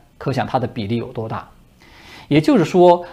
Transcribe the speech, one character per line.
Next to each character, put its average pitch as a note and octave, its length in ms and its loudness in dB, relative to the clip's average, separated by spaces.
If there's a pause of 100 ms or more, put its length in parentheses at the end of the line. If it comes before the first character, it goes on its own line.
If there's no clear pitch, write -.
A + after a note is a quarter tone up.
(160)
可 - 160 -8
想 A#2 140 -4
它 A#2 120 -4
的 A#2+ 80 -4
比 A2 200 -10
例 A2+ 100 -4
有 A2 100 -6
多 A2+ 220 -12
大。 G#2 180 -12 (840)
也 C#3+ 120 2
就 C#4 160 2
是 F3 80 4
说， F3 480 4